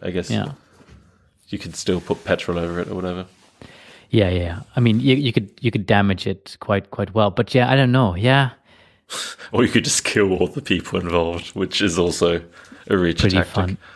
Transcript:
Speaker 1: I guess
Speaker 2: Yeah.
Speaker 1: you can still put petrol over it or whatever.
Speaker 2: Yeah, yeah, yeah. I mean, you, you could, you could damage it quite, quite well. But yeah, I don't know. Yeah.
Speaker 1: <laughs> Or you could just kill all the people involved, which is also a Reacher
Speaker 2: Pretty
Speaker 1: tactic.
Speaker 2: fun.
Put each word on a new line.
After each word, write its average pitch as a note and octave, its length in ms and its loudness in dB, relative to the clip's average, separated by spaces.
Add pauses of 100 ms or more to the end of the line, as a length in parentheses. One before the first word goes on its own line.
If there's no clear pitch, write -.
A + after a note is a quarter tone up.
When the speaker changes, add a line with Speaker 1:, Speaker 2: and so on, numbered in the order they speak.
Speaker 1:
I F2+ 100 -8
guess F2 180 -6
Speaker 2:
Yeah. G#2+ 220 -2 (960)
Speaker 1:
you - 120 -8
can E2+ 140 -12
still F2+ 280 -2
put - 240 -4
petrol F2 340 -2
over E2+ 220 -4
it E2+ 80 -8
or F#2 60 -8
whatever. F2+ 300 -6 (840)
Speaker 2:
Yeah, G2+ 180 4
yeah, F2+ 120 0
yeah. F2 180 -6 (160)
I - 60 0
mean, A2+ 180 4
you, C3 160 4
you C#3 160 0
could, G#2 200 -2 (100)
you A#2+ 100 0
could G#2 140 -4
damage G2+ 420 2
it - 320 -10
quite, G2 320 -2
quite G2 220 -6
well. G#2+ 180 2
But - 240 -2
yeah, B2 160 4
I C3+ 60 4
don't C3 160 4
know. A#2 220 2
Yeah. B2+ 400 2
Speaker 1:
<laughs> - 40 -20 (920)
Or G#2+ 120 2
you A#2+ 80 2
could G2+ 120 2
just - 200 -2
kill G2+ 300 2
all F2+ 140 2
the C#3 140 -8
people F#2 380 -4
involved, E2+ 560 -2
which - 260 -4
is F2+ 160 2
also F2 380 2 (520)
a - 60 2
Reacher F2 280 2
Speaker 2:
Pretty F#2 160 4
Speaker 1:
tactic. - 180 -2
Speaker 2:
fun. F#2 220 -2 (180)